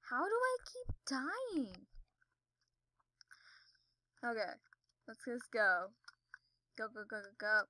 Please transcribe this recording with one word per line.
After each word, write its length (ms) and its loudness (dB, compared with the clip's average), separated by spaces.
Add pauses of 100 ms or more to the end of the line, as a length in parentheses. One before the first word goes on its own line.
How 220 0
do 100 2
I 220 4 (160)
keep 240 -6 (120)
dying? 760 -2 (2500)
Okay, 280 0 (560)
let's 160 -16
just 280 -6
go. 360 4 (920)
Go, 160 -4
go, 140 -10
go, 140 -6
go, 160 -16
go. 320 4